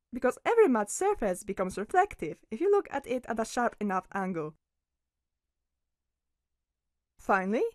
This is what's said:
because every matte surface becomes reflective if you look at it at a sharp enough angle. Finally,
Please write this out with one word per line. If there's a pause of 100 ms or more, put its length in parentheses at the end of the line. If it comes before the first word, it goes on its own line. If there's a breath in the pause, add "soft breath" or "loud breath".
(120)
because
every
matte
surface
becomes
reflective (120)
if
you
look
at
it
at
a
sharp
enough
angle. (2750)
Finally, (100)